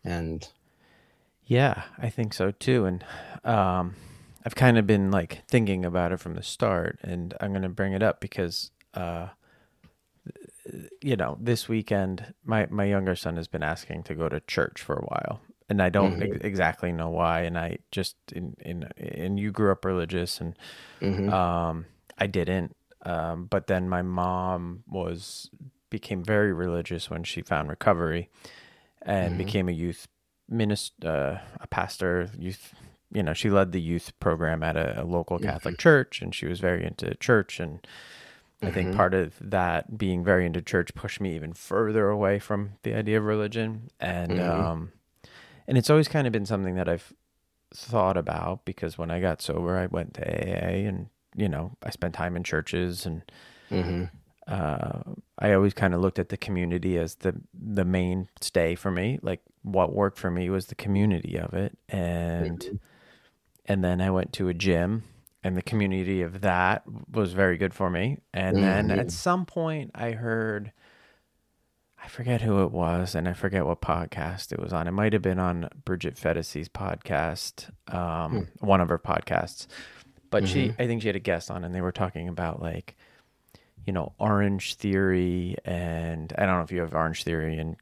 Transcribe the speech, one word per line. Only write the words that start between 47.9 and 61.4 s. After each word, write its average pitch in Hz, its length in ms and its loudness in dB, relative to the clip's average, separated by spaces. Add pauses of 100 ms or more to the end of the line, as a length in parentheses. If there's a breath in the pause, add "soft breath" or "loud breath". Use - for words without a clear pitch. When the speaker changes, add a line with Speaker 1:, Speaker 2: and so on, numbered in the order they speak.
Speaker 2:
about, 85 480 -4
because 85 320 -6
when 82 120 -4
I 87 100 -2
got 90 200 0
sober, 85 380 0
I 92 80 0
went 87 280 -4
to - 140 -6
A 85 380 -2
A, 92 200 0
and, 95 220 -4 (260)
you 101 140 0
know, 82 340 -4
I - 80 -6
spent 87 240 -4
time 87 220 -4
in 87 60 -4
churches, 87 640 -2
and, 85 160 -6 (480 loud breath)
Speaker 1:
Mm-hmm. 87 340 -2 (420)
Speaker 2:
uh, - 680 -4 (240)
I 104 160 4
always 98 180 6
kind 95 220 2
of 87 80 2
looked 95 160 2
at 90 100 -2
the 98 80 -6
community 90 600 0
as 82 180 -2
the, 90 180 0 (200)
the 98 300 0
mainstay 90 880 0
for 95 160 -4
me. 95 320 -2
Like, 90 180 -4 (220)
what 92 320 2
worked 98 240 2
for 92 120 -2
me 90 200 -2
was 95 160 0
the - 80 -12
community 98 640 2
of 85 160 -4